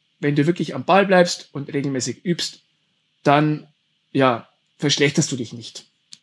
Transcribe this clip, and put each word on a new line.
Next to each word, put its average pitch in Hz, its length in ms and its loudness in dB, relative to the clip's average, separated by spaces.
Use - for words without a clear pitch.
wenn 147 160 0
du 147 100 2
wirklich 175 260 -2
am 127 120 -8
Ball 190 200 4
bleibst 180 460 2
und 139 220 -10
regelmäßig 135 500 -4
übst, - 380 -6
dann, 151 440 2
ja, 127 340 2
verschlechterst 147 520 0
du 135 60 -6
dich 120 160 -10
nicht. - 360 -18